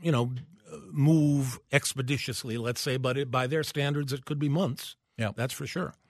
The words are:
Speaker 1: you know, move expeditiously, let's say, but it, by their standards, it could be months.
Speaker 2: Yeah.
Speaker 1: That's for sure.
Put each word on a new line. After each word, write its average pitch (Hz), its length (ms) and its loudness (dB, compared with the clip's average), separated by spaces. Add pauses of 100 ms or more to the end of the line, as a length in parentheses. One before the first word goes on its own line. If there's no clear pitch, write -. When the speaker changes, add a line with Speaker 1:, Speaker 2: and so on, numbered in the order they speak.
Speaker 1:
you 165 100 2
know, 123 220 2 (580)
move 147 680 4 (120)
expeditiously, 131 880 -2
let's 117 240 -2
say, 131 160 0
but 127 200 0
it, 139 140 -2
by 127 160 0
their 156 160 0
standards, 143 480 -2
it 135 140 -6
could 147 140 -4
be 147 100 0
months. 143 460 -2 (220)
Speaker 2:
Yeah. 110 180 0
Speaker 1:
That's 120 180 -4
for 143 140 -8
sure. - 260 -6 (160)